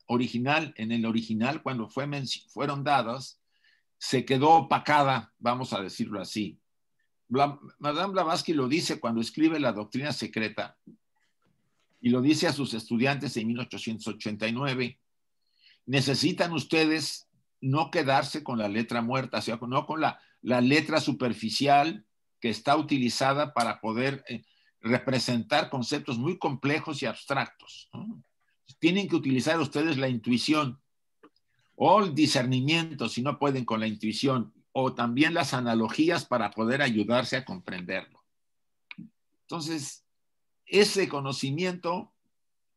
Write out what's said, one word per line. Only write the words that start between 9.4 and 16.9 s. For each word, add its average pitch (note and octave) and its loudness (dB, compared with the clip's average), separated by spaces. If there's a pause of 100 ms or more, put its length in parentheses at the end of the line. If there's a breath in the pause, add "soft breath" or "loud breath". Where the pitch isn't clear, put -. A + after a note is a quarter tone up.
La B2 2
Doctrina B2+ -4
Secreta, G#2+ -6 (1200)
y A#2+ 2
lo B2+ 4
dice D3+ 4
a D3 0
sus B2 -4
estudiantes C3 0
en A2 -2
mil A#2 -2
ochocientos A2+ -8
ochenta G#2+ -6
y A#2 -2
nueve. B2+ -4 (880 soft breath)
Necesitan C#3+ 2
ustedes D#3 0 (320)